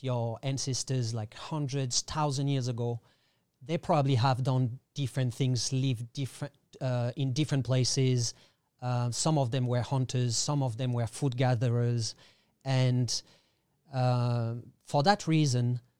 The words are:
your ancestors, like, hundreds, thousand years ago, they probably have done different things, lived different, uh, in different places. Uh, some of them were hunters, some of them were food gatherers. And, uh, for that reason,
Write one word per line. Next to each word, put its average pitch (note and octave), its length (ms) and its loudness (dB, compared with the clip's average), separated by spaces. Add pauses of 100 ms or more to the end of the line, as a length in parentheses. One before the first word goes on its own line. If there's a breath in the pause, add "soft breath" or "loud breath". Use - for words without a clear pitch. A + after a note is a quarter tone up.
your A#2 420 -4
ancestors, C3 720 -2
like, A2 220 -6
hundreds, C#3 680 -4
thousand C#3+ 480 -2
years C3 200 0
ago, A#2+ 320 -4 (600)
they D#3+ 160 -4
probably C#3+ 380 2
have B2+ 280 4
done B2+ 360 0 (160)
different B2+ 400 -2
things, B2+ 360 0
lived C3 440 -2
different, C#3 400 -8 (260)
uh, B2 360 -2
in C3+ 180 0
different C#3+ 320 0
places. B2+ 680 2 (480 soft breath)
Uh, B2 300 -2
some D#3 260 0
of C3 140 2
them B2+ 160 0
were A#2+ 160 0
hunters, B2+ 540 0
some D3 260 0
of A#2 140 -2
them B2+ 180 -2
were A#2+ 120 0
food C3 300 -2
gatherers. A#2+ 760 0 (500 soft breath)
And, B2+ 580 2 (720 soft breath)
uh, A#2+ 640 0 (320)
for C#3+ 160 0
that G3+ 240 2
reason, B2 540 2 (200)